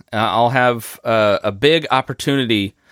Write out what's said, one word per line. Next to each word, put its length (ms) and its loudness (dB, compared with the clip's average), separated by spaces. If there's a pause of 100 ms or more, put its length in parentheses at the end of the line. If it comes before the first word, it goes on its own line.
(120)
uh, 60 -4
I'll 320 2
have, 540 0
uh, 400 2
a 80 -2
big 400 0
opportunity 840 -2 (180)